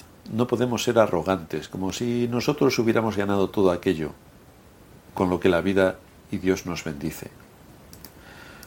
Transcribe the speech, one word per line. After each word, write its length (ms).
no 140
podemos 360
ser 160
arrogantes, 680
como 240
si 340
nosotros 500
hubiéramos 380
ganado 340
todo 220
aquello 400
con 160
lo 100
que 100
la 120
vida 360
y 80
Dios 280
nos 180
bendice. 480